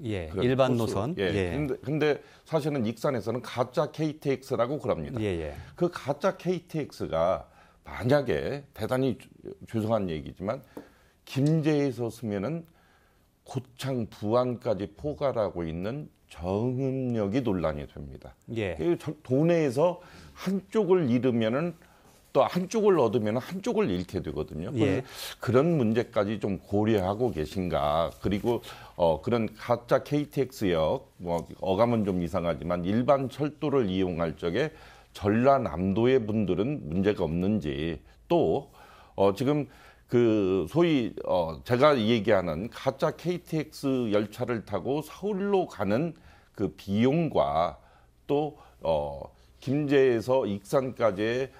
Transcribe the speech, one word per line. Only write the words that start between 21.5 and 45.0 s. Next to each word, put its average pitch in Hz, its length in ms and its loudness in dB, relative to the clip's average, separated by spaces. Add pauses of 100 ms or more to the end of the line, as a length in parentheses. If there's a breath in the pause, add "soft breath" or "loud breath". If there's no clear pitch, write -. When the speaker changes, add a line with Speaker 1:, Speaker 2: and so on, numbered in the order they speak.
Speaker 2:
또 139 120 4
한쪽을 185 540 2
얻으면은 113 420 2
한쪽을 196 480 -2
잃게 90 320 -2
되거든요. 78 540 -6
Speaker 1:
예. 123 40 -2
Speaker 2:
그래서 107 280 2 (340 loud breath)
그런 147 380 4
문제까지 110 600 0
좀 98 200 -2
고려하고 107 720 2
계신가. 78 800 0 (100)
그리고, 107 400 0 (360 loud breath)
어, 82 260 2
그런 110 320 0
가짜 - 480 0
케이티엑스역, 113 1120 0
뭐 85 320 -4 (140)
어감은 110 420 2
좀 90 180 0
이상하지만 85 600 -2
일반 127 460 2
철도를 139 580 -2
이용할 87 480 0
적에 107 340 -2 (440 loud breath)
전라남도의 113 1120 2
분들은 104 640 -2
문제가 95 340 2
없는지 82 800 -2 (260 soft breath)
또, 139 420 2 (440 loud breath)
어, 98 200 4
지금 139 320 0 (400 loud breath)
그 104 640 4
소위, 151 460 2 (100)
어, 80 400 0
제가 135 340 4
얘기하는 101 720 2
가짜 135 480 -2
케이티엑스 143 960 -4
열차를 110 540 -2
타고 107 340 -4